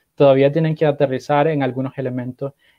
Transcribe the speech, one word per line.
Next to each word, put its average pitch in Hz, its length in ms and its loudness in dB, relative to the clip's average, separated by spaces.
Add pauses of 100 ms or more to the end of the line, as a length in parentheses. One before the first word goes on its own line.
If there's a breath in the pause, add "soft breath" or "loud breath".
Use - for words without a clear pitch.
(160)
Todavía 139 360 4
tienen 160 240 -2
que 160 100 -2
aterrizar 143 640 0
en 147 160 -2
algunos 131 340 -6
elementos. 127 560 -8 (260)